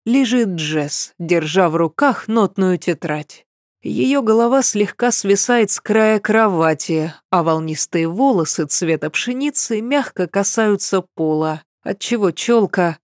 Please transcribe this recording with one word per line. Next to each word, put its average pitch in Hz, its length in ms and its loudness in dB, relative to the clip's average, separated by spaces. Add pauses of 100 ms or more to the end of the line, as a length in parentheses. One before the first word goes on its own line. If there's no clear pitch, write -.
лежит 240 440 2
Джесс, 156 680 -4
держа 170 520 0
в 160 60 -2
руках 170 520 0
нотную 190 480 0
тетрадь. - 680 -6 (360)
Ее 262 400 0
голова 233 400 2
слегка 208 480 0
свисает 208 600 2
с - 100 -4
края 214 400 2
кровати, 165 920 0 (180)
а 180 120 2
волнистые 160 640 -2
волосы 185 600 0
цвета 160 440 -2
пшеницы 254 720 -4
мягко 233 480 -2
касаются 196 760 0 (100)
пола, 156 480 -2 (200)
отчего 202 480 -2
челка 190 720 0